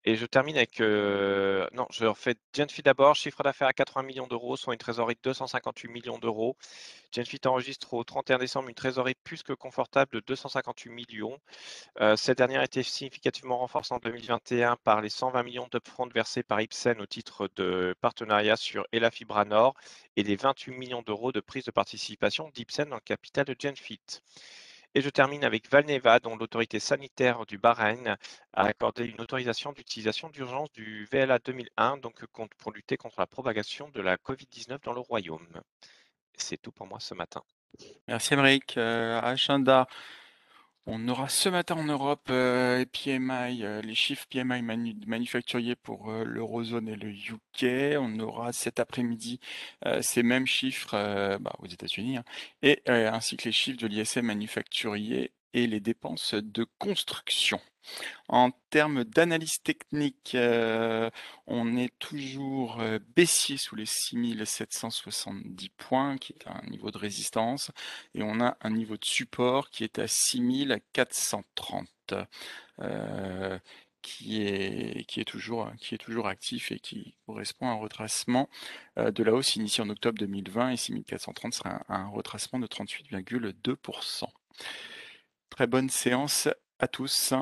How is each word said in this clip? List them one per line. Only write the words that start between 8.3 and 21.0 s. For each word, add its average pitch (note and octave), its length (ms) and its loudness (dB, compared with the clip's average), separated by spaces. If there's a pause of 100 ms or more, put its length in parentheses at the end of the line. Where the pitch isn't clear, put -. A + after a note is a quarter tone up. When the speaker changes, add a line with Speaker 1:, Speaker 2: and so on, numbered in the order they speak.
Speaker 1:
et - 20 8
un B2+ 60 6
décembre B2+ 300 -2
une A#2 80 -16
trésorerie C3 480 -2
plus - 180 -12
que C#3+ 100 -8
confortable C3+ 600 0
de G#2+ 100 -2
deux C3 120 -4
cent - 120 -12
cinquante-huit A#2+ 420 -6
millions. A#2 460 -8 (640)
Euh, G#2+ 140 8
cette B2+ 240 2
dernière C3 240 4
était C3 220 0
significativement - 760 -4
renforcée B2+ 360 -2
en B2 40 -4
deux A#2 140 -4
mille A#2 140 -10
vingt A#2+ 260 -2
et A#2+ 100 4
un A#2+ 140 4
par G#2+ 240 4
les G#2+ 80 -4
cent B2+ 220 -2
vingt B2 120 0
millions B2 300 -8
d'upfront B2 340 -4
versés A#2+ 380 -2
par G#2+ 160 2
Ipsen A2+ 400 0
au G2+ 60 -8
titre - 500 -6
de F#2 440 0
partenariat G#2+ 540 2
sur - 380 -4
Elafibranor A2+ 840 4 (400)
et G#2+ 80 2
les G2+ 140 2
vingt-huit C3+ 420 0
millions B2 240 -6